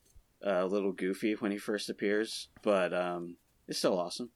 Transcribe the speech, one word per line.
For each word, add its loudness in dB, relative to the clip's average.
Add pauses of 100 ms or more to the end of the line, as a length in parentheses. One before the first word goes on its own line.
(460)
uh, 2
a 0
little 2
goofy 0
when -2
he -2
first -4
appears, 0 (140)
but, 4
um, -2 (300)
it's -4
still 2
awesome. -4